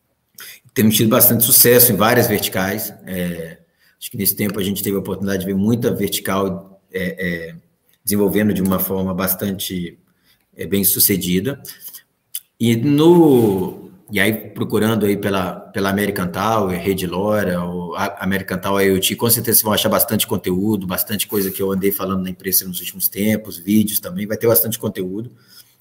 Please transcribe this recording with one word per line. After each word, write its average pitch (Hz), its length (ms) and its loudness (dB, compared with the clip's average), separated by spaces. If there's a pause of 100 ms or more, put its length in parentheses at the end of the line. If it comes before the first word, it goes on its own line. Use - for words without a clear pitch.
(760)
Temos 110 200 4
tido 113 140 4
bastante 117 360 4
sucesso 120 480 6
em 98 40 0
várias 110 320 4
verticais, 101 680 -4 (120)
é, 85 520 -8 (400)
acho - 120 -12
que - 80 -12
nesse 95 180 0
tempo 107 240 -2
a - 20 -2
gente 95 200 -4
teve 98 140 -2
a 95 40 0
oportunidade 95 400 -4
de 90 60 -6
ver 98 80 -2
muita 117 400 2
vertical, 98 880 -4 (100)
é, 92 240 -4 (100)
é, 85 300 -8 (480)
desenvolvendo 101 480 2
de 90 80 -2
uma 95 180 2
forma 95 360 -4
bastante, 92 840 -4 (560)
é, 87 120 -10
bem-sucedida. 95 920 0 (960)
E 117 180 4
no, 139 1120 4 (220)
e 101 60 -2
aí, 101 140 4
procurando 107 760 -2
aí 101 100 2
pela, 98 380 -2
pela 98 360 -4
American 98 380 -2
Tower, 95 520 0
Rede 92 260 -2
lora, 92 560 -2
ou 87 320 -8
a, 98 300 -6
American 95 340 -2
Tower 98 260 0
I 98 80 4
O 92 80 2
T, 101 140 -4
com 117 160 0
certeza 113 280 2
vocês - 60 2
vão 107 80 0
achar 101 160 0
bastante 101 380 0
conteúdo, 95 600 -2
bastante 92 400 -4
coisa 98 240 -2
que - 120 -6
eu 98 80 0
andei 98 220 0
falando 95 300 -2
na 92 80 -6
imprensa 92 360 -4
nos 90 140 -10
últimos - 280 -8
tempos, 104 500 -2
vídeos 104 420 2
também, 95 260 -6
vai 107 100 -4
ter 113 100 -2
bastante 113 320 2
conteúdo. 101 520 -6 (500)